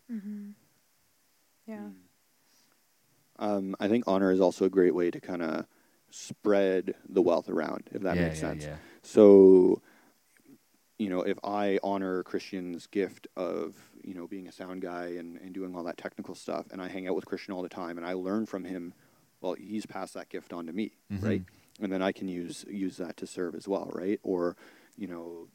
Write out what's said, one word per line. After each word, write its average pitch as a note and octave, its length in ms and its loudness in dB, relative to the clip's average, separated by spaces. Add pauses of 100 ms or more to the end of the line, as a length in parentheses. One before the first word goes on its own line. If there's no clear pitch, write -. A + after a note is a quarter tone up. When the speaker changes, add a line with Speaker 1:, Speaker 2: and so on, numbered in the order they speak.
(120)
Speaker 1:
Mm-hmm. G#3 400 -10 (1160)
Yeah. A3 100 -12
Speaker 2:
Mm. G#3 160 -12 (1500)
Um, G2 400 -2
I G#2+ 80 0
think A#2 200 2
honor F#2+ 240 4
is F#2 80 4
also F#2 260 4
a F#2+ 40 4
great F2+ 260 6
way F2 160 2
to D3+ 80 -10
kinda E2 480 -6 (420)
spread G2 840 0 (140)
the F#2 120 4
wealth E2+ 280 2
around, D#2+ 420 -4
if F#2+ 120 -8
that F2+ 120 0
Speaker 3:
Yeah, F2 120 2
Speaker 2:
makes D#2+ 140 -4
Speaker 3:
yeah, E2 80 -4
Speaker 2:
sense. D2+ 140 -8
Speaker 3:
yeah. D2+ 120 -10 (260)
Speaker 2:
So, F#2+ 800 10 (1160)
you G#2+ 100 -2
know, F2+ 120 -2
if G2 220 -2
I G2+ 400 0
honor F#2+ 400 -2
Christian's F2+ 640 -8
gift - 480 -4
of, F2 400 -6 (280)
you G2 100 -12
know, F2 140 -12
being F#2 200 -14
a E2+ 40 -18
sound F#2 320 -12
guy F2 240 -8 (100)
and, E2+ 200 -14
and F#2 160 -16
doing F#2 220 -8
all F2 80 -8
that F2 140 -8
technical - 380 -12
stuff, - 360 -8
and F#2+ 100 -12
I F2+ 60 -10
hang F#2 200 -8
out F#2 80 -2
with F#2+ 100 -6
Christian - 280 -10
all F2+ 100 -6
the F2 60 -8
time, F2 280 -10
and E2+ 80 -10
I F2+ 80 -6
learn F#2+ 320 -2
from G2 180 -8
him, F2+ 300 -10 (480)
well, F2+ 140 -4
he's G#2 300 -8
passed F#2+ 280 -12
that F#2 160 -16
gift - 240 -12
on E2+ 140 -10
to D#2+ 60 -12
me, G#2 200 -6 (180)
Speaker 3:
Mm-hmm. G2 140 -6
Speaker 2:
right? G2 160 -2 (400)
And G2 100 -4
then F#2 120 -2
I G2 80 2
can - 160 -10
use, F2 420 -8
use F#2+ 280 -6
that E2 200 -10
to - 100 -10
serve E2+ 280 -6
as F2 120 -12
well, F#2 280 -4
right? F#2+ 260 -4
Or, F2 340 -2 (400)
you G2+ 120 -10
know E2+ 480 -12